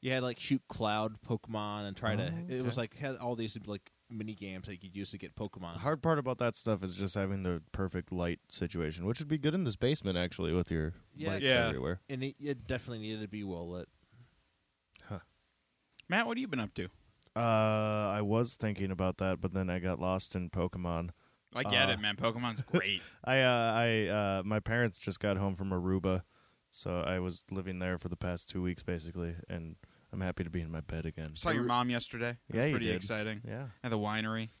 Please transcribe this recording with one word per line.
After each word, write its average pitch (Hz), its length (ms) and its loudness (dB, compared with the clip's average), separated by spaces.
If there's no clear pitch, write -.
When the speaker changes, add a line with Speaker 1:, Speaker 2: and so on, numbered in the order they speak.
Speaker 1:
You 131 100 0
had, 131 120 2
like, 123 160 -2
shoot - 300 2
cloud 107 520 0
Pokemon 104 640 -2
and 98 80 -6
try 110 200 2
to, 101 180 0
Speaker 2:
Oh, 170 200 -6
Speaker 1:
it 127 120 -2
was, 117 100 0
Speaker 2:
okay. 127 80 0
Speaker 1:
like, - 140 -8
had 135 200 -4
all 123 180 -4
these, 113 220 -4
like, 104 240 -8
mini 110 220 -6
games 95 320 -10
that 104 80 -10
you 87 60 -12
could 92 160 -14
use 98 160 -4
to 98 80 -8
get - 160 -12
Pokemon. 90 380 -8
Speaker 2:
The 85 60 -8
hard 139 220 -2
part 165 160 4
about 127 220 -2
that 117 160 2
stuff 104 280 2
is 90 120 -4
just 95 180 0
having 98 300 0
the 87 180 0
perfect 92 380 -2
light 87 360 0
situation, 85 580 -2
which 113 140 0
would 151 80 -6
be 156 100 0
good 147 160 2
in 185 120 0
this 110 100 0
basement, 117 420 2
actually, 87 360 0
with 87 180 2
your 80 220 0
Speaker 1:
Yeah. 151 160 -4
Speaker 2:
lights 110 120 -2
Speaker 3:
Yeah. 123 240 6
Speaker 2:
everywhere. 85 320 -2
Speaker 1:
And 131 140 -4
it, 135 160 -6
it 139 260 -4
definitely 123 340 -4
needed 107 220 -6
to 107 60 -6
be 104 160 -6
well 87 260 -4
lit. 87 180 -8
Speaker 2:
Huh. 98 160 -8
Speaker 3:
Matt, 214 180 2
what 233 120 -2
have 254 40 -2
you 262 60 -4
been 143 140 0
up 104 140 -4
to? 92 140 -4
Speaker 2:
Uh, 107 40 0
I 104 120 0
was 113 340 2
thinking 98 360 -2
about 92 260 0
that, 95 240 0
but 87 120 -2
then 95 160 2
I 90 100 0
got 90 200 0
lost 92 360 2
in 90 140 -2
Pokemon. 87 600 0
Speaker 3:
I 123 100 -2
get 117 260 4
Speaker 2:
Uh, - 40 4
Speaker 3:
it, 107 60 -2
man. 104 160 0
Pokemon's 117 460 0
great. 101 400 0
Speaker 2:
<laughs> - 100 -20
I, 131 180 6
uh, 120 340 6
I, 113 320 4
uh, 98 380 2
my 107 140 2
parents 113 380 2
just - 220 -4
got 101 180 4
home 98 180 2
from 95 140 -2
Aruba, 92 540 2
so 90 300 -2
I 92 180 0
was 90 320 -2
living 92 280 -4
there 92 200 0
for 87 100 -6
the 85 80 -4
past 90 320 -4
two 92 140 -4
weeks, 90 180 0
basically, 85 540 -4
and 82 280 -8
I'm 95 100 -4
happy 92 220 -2
to 82 60 -4
be 87 120 -2
in 80 100 -4
my 80 100 -4
bed 80 240 -6
again. 78 300 -6
Speaker 3:
Saw 170 160 0
your 147 100 2
Speaker 2:
Aru- 120 60 0
Speaker 3:
mom 123 240 2
yesterday. 120 460 -4
It 110 60 -4
Speaker 2:
Yeah, 113 60 4
Speaker 3:
was 131 80 4
Speaker 2:
you 151 40 2
Speaker 3:
pretty 117 140 0
Speaker 2:
did. 101 80 2
Speaker 3:
exciting. 107 520 -4
Speaker 2:
Yeah. 120 200 -8
Speaker 3:
At 123 80 -2
the 113 80 2
winery. 110 500 0